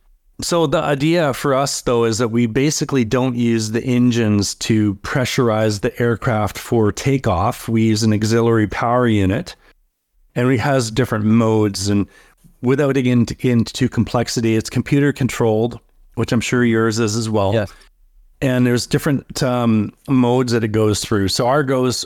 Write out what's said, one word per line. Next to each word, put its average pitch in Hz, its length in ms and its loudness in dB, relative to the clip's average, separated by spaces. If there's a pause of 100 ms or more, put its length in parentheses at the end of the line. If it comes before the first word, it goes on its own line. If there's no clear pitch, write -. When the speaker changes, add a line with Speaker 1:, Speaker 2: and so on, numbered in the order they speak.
(420)
Speaker 1:
So 170 240 0
the 156 140 0
idea 151 540 0
for 139 200 -2
us, 135 280 -2
though, 120 240 0
is 113 120 0
that 120 120 0
we 117 180 0
basically 139 580 0
don't 127 300 0
use 113 340 0
the 113 140 -4
engines 117 720 2
to 107 400 0
pressurize 110 880 -2
the 127 200 -4
aircraft 113 560 -2
for 110 340 0
takeoff. 120 800 -2
We 113 140 2
use 107 180 2
an 110 120 2
auxiliary 110 540 2
power 123 400 0
unit. 107 480 0 (800)
And 123 160 0
it 127 80 2
has 135 300 0
different 110 360 -2
modes, 107 640 2
and 101 180 0 (540)
without 135 340 2
getting 123 160 2
into, 120 360 0
into 120 400 0
complexity, 113 680 -2
it's 110 140 -2
computer 139 440 0
controlled, 117 640 -2 (360)
which - 160 -4
I'm 117 100 0
sure 123 220 0
yours 113 340 2
is 110 180 -2
as 113 140 -4
well. 101 240 0
Speaker 2:
Yes. 107 180 -2 (680)
Speaker 1:
And 127 240 0
there's 120 220 0
different, - 560 -2
um, 117 500 0 (160)
modes 127 420 2
that 117 120 0
it 110 60 -2
goes 107 320 0
through. 98 260 0
So 120 200 0
our 143 160 2
goes, 127 420 -2